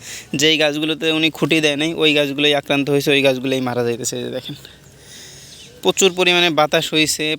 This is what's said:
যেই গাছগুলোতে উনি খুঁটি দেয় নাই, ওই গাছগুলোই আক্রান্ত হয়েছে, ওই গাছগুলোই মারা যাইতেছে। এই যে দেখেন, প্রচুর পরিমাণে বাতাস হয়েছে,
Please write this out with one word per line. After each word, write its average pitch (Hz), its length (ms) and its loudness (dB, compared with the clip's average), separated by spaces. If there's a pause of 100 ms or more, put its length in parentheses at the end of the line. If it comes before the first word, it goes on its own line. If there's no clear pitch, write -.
(360)
যেই 151 220 2
গাছগুলোতে 156 540 0
উনি 156 180 0
খুঁটি 160 320 0
দেয় 147 140 2
নাই, 156 180 -2
ওই 156 200 2
গাছগুলোই 147 420 2
আক্রান্ত 139 340 -2
হয়েছে, 143 220 2
ওই 139 100 4
গাছগুলোই 131 400 0
মারা 123 220 -2
যাইতেছে। 120 340 -4
এই 123 60 -6
যে 120 60 -6
দেখেন, 131 260 -10 (1300)
প্রচুর 185 320 2
পরিমাণে 175 360 2
বাতাস 151 440 0
হয়েছে, 156 460 -2